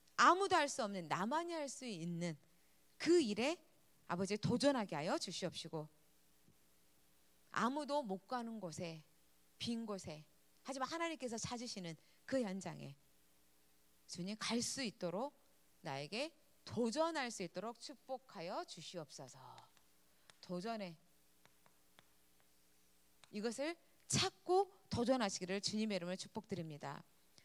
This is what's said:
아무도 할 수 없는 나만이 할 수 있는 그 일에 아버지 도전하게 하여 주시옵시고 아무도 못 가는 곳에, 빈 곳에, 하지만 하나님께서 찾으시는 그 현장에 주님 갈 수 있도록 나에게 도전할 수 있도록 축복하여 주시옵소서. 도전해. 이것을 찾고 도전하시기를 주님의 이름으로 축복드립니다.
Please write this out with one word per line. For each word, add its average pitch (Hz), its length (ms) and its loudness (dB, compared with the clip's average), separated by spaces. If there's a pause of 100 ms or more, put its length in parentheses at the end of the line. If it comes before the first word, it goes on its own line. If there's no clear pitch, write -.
(160)
아무도 359 380 8
할 294 140 6
수 254 160 -2
없는 196 240 -4
나만이 285 460 2
할 302 140 -2
수 - 180 -10
있는 170 500 -2 (640)
그 339 240 8
일에 233 340 2 (500)
아버지 190 300 0
도전하게 226 600 4
하여 175 200 0
주시옵시고 160 720 -6 (1600)
아무도 277 500 0
못 190 260 -6
가는 226 320 -6
곳에, 165 420 -8 (540)
빈 233 300 -4
곳에, 175 400 -8 (360)
하지만 262 260 -4
하나님께서 311 500 -4
찾으시는 208 580 -6 (300)
그 269 160 2
현장에 165 520 -4 (1120)
주님 185 320 -6
갈 233 220 0
수 254 220 -2
있도록 202 520 -2 (460)
나에게 160 540 -4 (320)
도전할 262 640 2
수 - 120 -6
있도록 196 380 -6
축복하여 240 840 -8
주시옵소서. 151 720 -12 (1040)
도전해. 185 540 -6 (2250)
이것을 240 440 -2 (320)
찾고 370 640 4 (200)
도전하시기를 208 720 2
주님의 214 340 0
이름으로 175 200 -2
축복드립니다. 160 880 -8 (420)